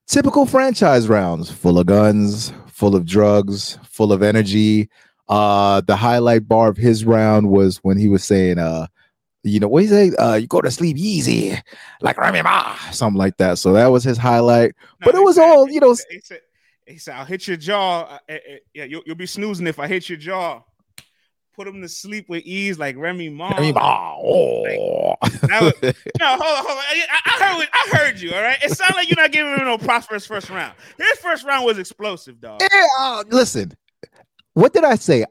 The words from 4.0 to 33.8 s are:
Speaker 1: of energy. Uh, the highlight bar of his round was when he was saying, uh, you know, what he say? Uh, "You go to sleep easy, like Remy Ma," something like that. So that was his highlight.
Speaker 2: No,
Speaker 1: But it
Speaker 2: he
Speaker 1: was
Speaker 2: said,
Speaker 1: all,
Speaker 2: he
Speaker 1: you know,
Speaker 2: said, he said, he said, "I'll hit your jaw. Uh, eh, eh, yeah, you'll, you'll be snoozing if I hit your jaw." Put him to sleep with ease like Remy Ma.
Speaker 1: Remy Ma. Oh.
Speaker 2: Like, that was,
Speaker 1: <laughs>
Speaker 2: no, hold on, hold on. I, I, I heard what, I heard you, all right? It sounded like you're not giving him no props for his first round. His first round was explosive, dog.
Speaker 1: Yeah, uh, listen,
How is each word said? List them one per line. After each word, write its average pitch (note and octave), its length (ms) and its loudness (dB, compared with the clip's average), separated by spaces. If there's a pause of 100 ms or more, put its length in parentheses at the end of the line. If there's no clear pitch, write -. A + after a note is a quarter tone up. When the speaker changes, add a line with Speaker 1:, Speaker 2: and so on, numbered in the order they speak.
Speaker 1:
of F#2+ 100 0
energy. G#2+ 640 0 (380)
Uh, G2+ 540 2
the F#2+ 160 0
highlight A#2+ 500 2
bar A2+ 220 4
of G2 80 -2
his A2 260 0
round A2 460 4
was G2 280 2
when F#2+ 200 0
he G#2 100 0
was G2 160 2
saying, F#2 340 0
uh, E2 300 -6 (560)
you G#2 160 -2
know, G2+ 80 0
what D3 160 2
he G#3+ 60 0
say? G3+ 260 4
Uh, A2+ 200 2
"You A2+ 120 -2
go E3+ 140 0
to C3+ 100 -2
sleep D#3+ 260 -2
easy, B2 600 -2 (440)
like - 160 -2
Remy E3+ 240 0
Ma," D#3 360 -2 (140)
something G#2+ 260 -2
like F#2+ 200 0
that. F2+ 200 0
So F#2 160 2
that A#2 140 6
was B2 160 4
his B2+ 140 -2
highlight. A#2+ 560 2 (280)
Speaker 2:
No, - 40 -14
Speaker 1:
But - 100 8
it - 40 4
Speaker 2:
he G4 60 6
Speaker 1:
was F4+ 100 4
Speaker 2:
said, E4 80 8
Speaker 1:
all, D4+ 220 8
Speaker 2:
he C#4 100 -6
Speaker 1:
you D4+ 60 -2
know, B3 120 8
Speaker 2:
said, A#3+ 160 -6
he F3 120 -20
said, F3 180 -20 (460)
he D#3 120 -20
said, D3 180 -18
"I'll C3+ 100 -14
hit F3 220 -10
your F3+ 100 -6
jaw. F3+ 460 -2
Uh, C#3+ 140 -18 (120)
eh, D#3 180 -14
eh, C#3 100 -20 (160)
yeah, D3 120 -16
you'll, D3+ 200 -16
you'll D#3+ 100 -12
be F3+ 100 -12
snoozing G3 420 -8
if D#3+ 120 -6
I D3 80 -8
hit F3+ 200 -6
your F3 100 -12
jaw." D#3+ 440 -10 (960)
Put G3 120 -18
him G3 140 -18
to E3+ 80 -16
sleep G3+ 400 -16
with E3+ 160 -10
ease G3 320 -8
like C#3 200 -10
Remy E3+ 320 -10
Ma. D#3 200 -12
Speaker 1:
Remy D3+ 240 -2
Ma. G#2 460 -2
Oh. C2 420 0
Speaker 2:
Like, G1+ 680 -4 (100)
that G3+ 220 0
was, D#3 180 2
Speaker 1:
<laughs> - 380 -6
Speaker 2:
no, D#4+ 80 0
hold C4 140 -2
on, D4+ 240 -4
hold C#4 120 -8
on. C#4 80 -10
I, D#4 240 -4
I, D4+ 160 -2
I G4 220 -2
heard F#4 100 -2
what, D#4 160 -6
I A4+ 240 0
heard C4+ 240 -2
you, E3+ 100 -10
all F#3+ 120 -4
right? C4 200 -2
It C#4+ 140 -2
sounded F#4+ 180 0
like F4 140 -2
you're E4+ 100 0
not D#4 120 2
giving D4+ 220 -2
him C4+ 120 -4
no A#3 140 -2
props A#3 260 -2
for A3 80 -12
his G#3 140 -12
first G3 240 -12
round. D#3+ 240 -12 (240)
His G4+ 200 -2
first E4+ 280 -6
round C4+ 180 -2
was A3 140 -2
explosive, F3+ 600 -14
dog. A2 220 -12
Speaker 1:
Yeah, G4 240 4 (140)
uh, B3 320 -4
listen, E3 400 0 (840)